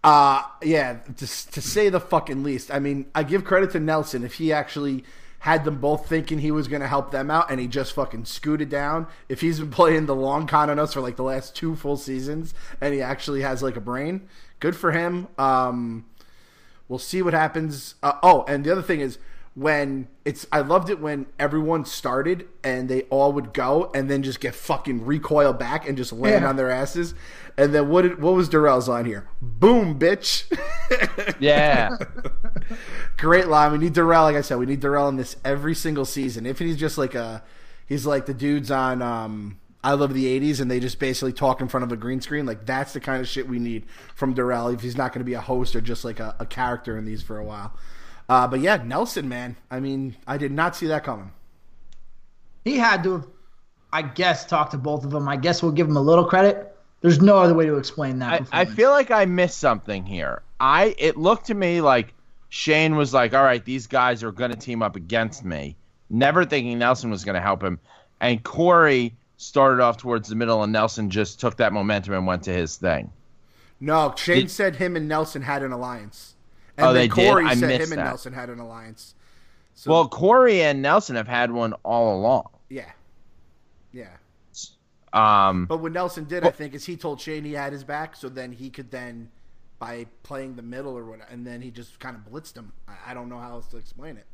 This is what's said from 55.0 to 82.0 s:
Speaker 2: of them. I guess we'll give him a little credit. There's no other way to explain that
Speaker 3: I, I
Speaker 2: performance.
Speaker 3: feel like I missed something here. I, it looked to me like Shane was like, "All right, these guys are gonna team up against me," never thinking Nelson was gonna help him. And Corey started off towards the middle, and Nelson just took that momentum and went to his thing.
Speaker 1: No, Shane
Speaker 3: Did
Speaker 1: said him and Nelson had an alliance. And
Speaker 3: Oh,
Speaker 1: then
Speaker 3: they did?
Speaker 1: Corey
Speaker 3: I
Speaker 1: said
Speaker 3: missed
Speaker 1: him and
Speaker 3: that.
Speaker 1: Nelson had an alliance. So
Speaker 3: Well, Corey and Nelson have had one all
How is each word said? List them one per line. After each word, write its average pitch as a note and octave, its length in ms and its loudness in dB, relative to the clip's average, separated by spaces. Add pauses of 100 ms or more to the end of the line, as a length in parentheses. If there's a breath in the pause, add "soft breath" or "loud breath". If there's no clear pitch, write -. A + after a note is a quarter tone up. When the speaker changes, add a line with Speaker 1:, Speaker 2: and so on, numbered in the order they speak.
Speaker 2:
of C#3 60 -6
them. C#3+ 180 -2
I C#3 80 -2
guess D#3+ 260 0
we'll E3 100 2
give D#3 160 2
him D3+ 80 2
a C#3 40 4
little E3+ 240 6
credit. G3 500 4 (260)
There's E3 200 6
no G3+ 180 10
other F3+ 140 8
way D#3+ 140 4
to D3+ 100 2
explain C3+ 440 -4
that A#2+ 100 -4
Speaker 3:
I, E3 60 2
I - 20 2
Speaker 2:
performance. E3 380 0
Speaker 3:
feel A#3+ 160 6
like C#4+ 180 4
I G#3+ 140 4
missed F3+ 340 0
something G#2 480 -2
here. D#2 360 -6 (180)
I, E3 380 4
it D3+ 180 2
looked G3 300 2
to A3 80 -2
me F3 260 0
like B2+ 340 4 (340)
Shane D#3 460 2
was C#3+ 180 2
like, B2 220 4
"All C3+ 80 6
right, B2 220 4
these B2+ 240 -8
guys B2 340 2
are A2+ 80 -6
gonna A#2 240 -4
team A2+ 280 -6
up G2+ 120 -2
against G#2+ 500 -4
me," D2 320 -8 (320)
never D3 360 2
thinking B2 340 -2
Nelson A#2+ 320 0
was F#2 140 -6
gonna F#2+ 160 -2
help F#2+ 200 -2
him. F2+ 200 -6 (400 soft breath)
And A#2 240 0
Corey D3+ 720 4 (200)
started C3+ 460 4
off A#2+ 140 4
towards A#2 320 -4
the A2 80 -6
middle, A2+ 260 2
and G#2 100 0
Nelson G#2+ 380 0
just G2+ 300 -4
took A#2 160 -2
that G#2+ 160 2
momentum G2+ 420 -2
and F#2 100 -2
went F2+ 200 -2
to F#2+ 80 -6
his E2+ 240 -4
thing. D2+ 340 -2 (720)
Speaker 1:
No, D3+ 360 0
Shane F3 260 2
Speaker 3:
Did - 100 -4
Speaker 1:
said F#3+ 240 -2
him F3+ 180 -4
and D#3 140 -6
Nelson D#3 340 -4
had C#3 220 -6
an C3 80 -8
alliance. A#2+ 640 -12 (420)
And C3+ 80 4
Speaker 3:
Oh, B2+ 80 8
Speaker 1:
then B2 80 6
Speaker 3:
they A#2+ 120 4
did? A#2+ 140 6
Speaker 1:
Corey - 160 6
Speaker 3:
I B2 100 2
Speaker 1:
said B2 140 2
Speaker 3:
missed B2+ 200 0
Speaker 1:
him D#3+ 40 -6
and D3 80 -4
Speaker 3:
that. D#2 100 -2
Speaker 1:
Nelson B2+ 220 -12
had B2 160 -12
an A#2+ 120 -14
alliance. A2+ 540 -18 (600)
So - 160 -8
Speaker 3:
Well, E3 180 6
Corey G#3+ 540 6
and C#3+ 180 2
Nelson C#3+ 360 2
have A2 120 -4
had A#2+ 220 0
one A#2 220 -2 (100)
all A2+ 340 2